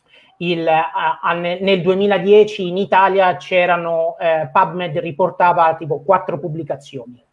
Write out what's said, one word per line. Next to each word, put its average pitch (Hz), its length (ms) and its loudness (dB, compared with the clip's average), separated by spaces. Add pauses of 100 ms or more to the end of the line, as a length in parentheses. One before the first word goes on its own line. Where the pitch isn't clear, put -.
(380)
il, 170 280 -4
a, 160 540 0
a, 175 140 0
ne-, 175 260 -6
nel 190 220 2
duemiladieci 196 840 2
in 175 120 -4
Italia 190 580 2
c'erano, 170 840 -2
eh, 160 320 0
PubMed 175 500 -2
riportava 170 720 0
tipo 151 260 -8
quattro 185 380 -2
pubblicazioni. 143 840 -12 (100)